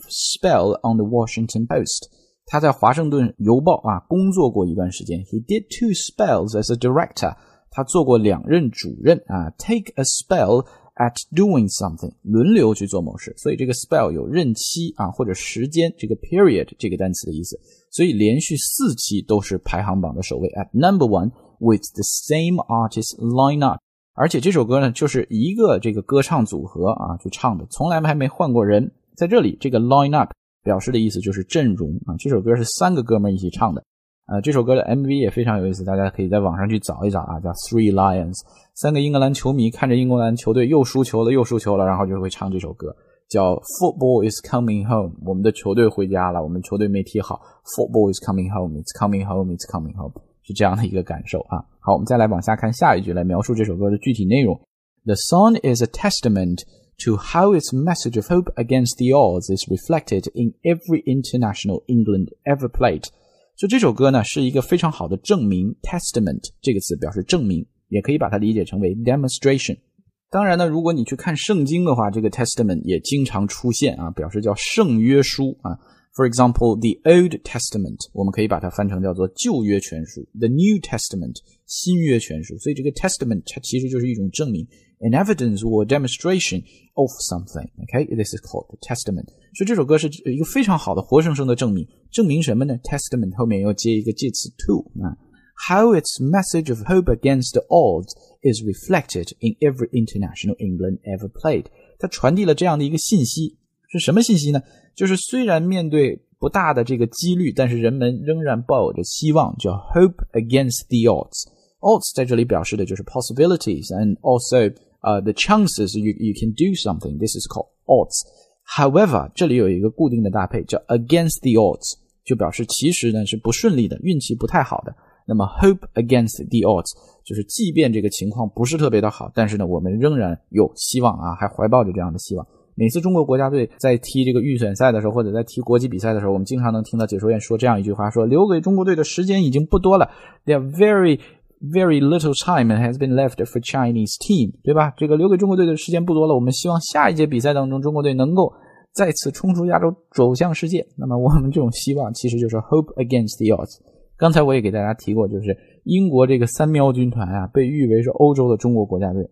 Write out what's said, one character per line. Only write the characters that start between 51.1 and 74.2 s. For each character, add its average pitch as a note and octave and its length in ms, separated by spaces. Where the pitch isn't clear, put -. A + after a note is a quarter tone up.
受 - 140
啊。 - 120
好， - 140
我 - 60
们 A2+ 80
再 B2 100
来 A2+ 100
往 G2 140
下 A2 160
看 A2+ 160
下 C3 240
一 F#2 60
句， G2 100
来 F2 100
描 F2+ 200
述 B2 120
这 A2 100
首 F#2+ 120
歌 G2+ 140
的 G2+ 80
具 C3 160
体 G#2+ 100
内 A2 180
容。 F#2+ 160
The G#2+ 100
song G3+ 440
is A#2+ 240
a A#2 40
testament G2 760
to A2 120
how F#3 380
its D#3 180
message C3+ 440
of G#2+ 140
hope F3+ 240
against B2 420
the B2+ 180
odds F#2+ 400
is - 140
reflected G2+ 640
in A#2 280
every E3 420
international A#2+ 800
England G#2+ 420
ever C#3 240
played. A2+ 360
就 G3+ 100
这 A#3+ 100
首 F3 140
歌 C3+ 180
呢， B2+ 140
是 - 180
一 B2+ 80
个 C3 120
非 - 160
常 E3+ 120
好 F#2 160
的 F#2+ 120
证 F#3 260
明， G2 380
testament G#2+ 580
这 C3+ 100
个 G2 80
词 F2 160
表 D2+ 140
示 G2 120
证 D#3+ 220
明， F2 220
也 G2+ 120
可 A#2 100
以 D3 60
把 C3+ 140
它 G#2 80
理 A2 160
解 G2+ 100
成 F#2+ 160
为 F#2+ 160
demonstration。 C3 800
当 G3 140
然 F#3 120
呢， F3 100
如 D#3+ 160
果 E3 100
你 C3+ 120
去 C3+ 100
看 D#3 220
圣 F3 300
经 E3+ 180
的 D#3 100
话， A2 160
这 G#2+ 120
个 G#2+ 80
testament G#2+ 540
也 F2 160
经 C#3 220
常 G#2 240
出 - 260
现 A2+ 240
啊， D#2+ 140
表 D#2 180